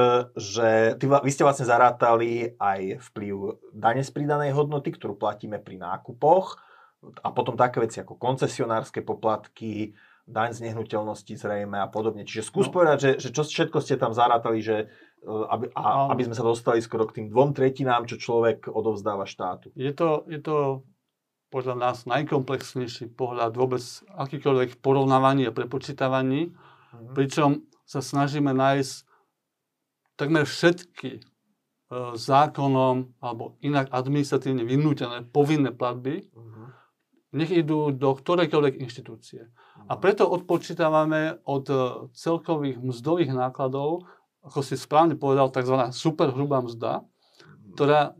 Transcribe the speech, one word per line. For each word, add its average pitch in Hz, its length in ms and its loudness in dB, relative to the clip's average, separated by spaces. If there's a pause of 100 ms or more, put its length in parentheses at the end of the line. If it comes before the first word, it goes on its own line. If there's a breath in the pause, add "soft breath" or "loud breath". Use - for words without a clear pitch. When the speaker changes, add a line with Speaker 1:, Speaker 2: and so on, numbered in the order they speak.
(340)
Speaker 1:
že 110 640 2
ty - 80 -2
va-, 135 160 4
vy 131 80 -2
ste 147 160 2
vlastne 139 240 2
zarátali 117 880 4
aj 98 540 -4
vplyv 101 500 -8 (140)
dane 117 260 2
z 135 80 -8
pridanej 147 480 -2
hodnoty, 147 320 -2
ktorú 107 300 -10
platíme 104 420 -6
pri 98 160 -16
nákupoch, 127 800 0 (680 soft breath)
A 110 80 -4
potom 127 240 -2
také 123 240 2
veci 110 240 -2
ako - 160 -20
koncesionárske 120 800 -2
poplatky, 107 960 -4 (340 loud breath)
daň 113 240 -2
z 113 160 -10
nehnuteľnosti 110 720 -6
zrejme 104 400 -4
a 95 80 -4
podobne. 107 320 -4
Čiže 107 240 -8
skús - 240 0
Speaker 2:
No. - 80 -8
Speaker 1:
povedať, 156 240 6
že, 135 160 4
že 127 160 -8
čo 151 80 0
všetko 160 400 -2
ste 131 160 -2
tam 123 160 -2
zarátali, 117 480 2
že, 107 240 -2 (380 soft breath)
e, - 20 -20
aby, 110 480 -4
a, 135 320 2
Speaker 2:
Áno. 135 80 0
Speaker 1:
aby 123 160 0
sme 113 80 -6
sa 117 80 -2
dostali 117 400 2
skoro 110 240 -2
k - 80 -14
tým 110 160 -8
dvom 135 240 6
tretinám, 131 480 2
čo 113 160 -10
človek 117 480 2
odovzdáva 104 560 -2
štátu. - 480 -10
Speaker 2:
Je 131 160 -4
to, 151 400 -2
je 160 80 -10
to 139 480 -2 (640)
podľa 127 320 -4
nás 123 240 -2
najkomplexnejší 127 1120 -4
pohľad 120 400 -2
vôbec 127 240 0 (240)
akýkoľvek 135 800 -2
porovnávaní 135 640 4
a 113 60 -6
prepočítavaní, 131 1000 -2 (400 soft breath)
Speaker 1:
Mhm. 120 240 -10
Speaker 2:
pričom 143 480 2 (240)
sa 135 160 -6
snažíme 143 480 0
nájsť 135 560 0 (1040)
takmer 151 320 0
všetky, 170 720 -2
e, 117 40 -20 (920)
zákonom 131 1040 2
alebo 120 480 -10
inak 143 240 0
administratívne 135 720 -2
vynútené 123 640 0
povinné 143 480 2
platby. 127 640 -6
Speaker 1:
Mhm. 113 240 -20 (680 loud breath)
Speaker 2:
Nech 156 240 -2
idú 151 400 2
do 135 200 2
ktorejkoľvek 151 680 2
inštitúcie. 117 680 -16 (400 soft breath)
A - 80 -6
Speaker 1:
Mhm. - 40 -18
Speaker 2:
preto 202 280 4
odpočítavame 156 1160 0
od, 139 240 -4
e, 135 80 2 (360)
celkových 160 640 -2
mzdových 127 560 -2
nákladov, 135 720 -2 (400 loud breath)
ako 143 160 -4
si 135 160 -6
správne 156 400 4
povedal, 135 320 4
takzvaná 131 440 2
superhrubá 143 680 0
mzda, 117 400 -4
Speaker 1:
Mhm. - 720 -20
Speaker 2:
ktorá, 147 280 4 (180)